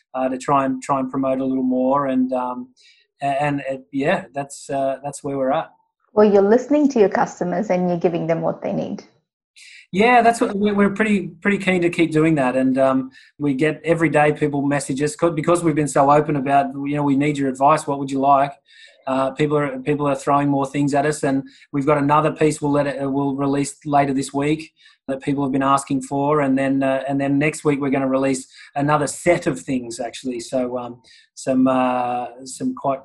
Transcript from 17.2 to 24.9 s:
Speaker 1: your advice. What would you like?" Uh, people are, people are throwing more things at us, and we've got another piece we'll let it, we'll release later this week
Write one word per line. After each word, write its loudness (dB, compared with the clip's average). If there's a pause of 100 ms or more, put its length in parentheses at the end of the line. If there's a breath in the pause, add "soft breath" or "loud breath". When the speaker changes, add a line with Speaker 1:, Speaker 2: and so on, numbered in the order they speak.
Speaker 1:
your -2
advice. 2
What -4
would -6
you -4
like?" 2 (540 soft breath)
Uh, -2
people 0
are, -4
people -2
are 0
throwing 0
more 0
things -2
at 2
us, -2
and 0 (300 loud breath)
we've -2
got 4
another 2
piece 0
we'll 0
let 2
it, -6
we'll -2
release -2
later 2
this -4
week -2 (360 soft breath)